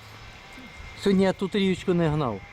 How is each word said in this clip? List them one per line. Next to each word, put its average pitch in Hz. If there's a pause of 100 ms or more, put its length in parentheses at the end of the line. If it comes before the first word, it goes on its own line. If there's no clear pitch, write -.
(1000)
Сьогодні 196
я 185
ту 190
трієчку 190
не 170
гнав. 135 (120)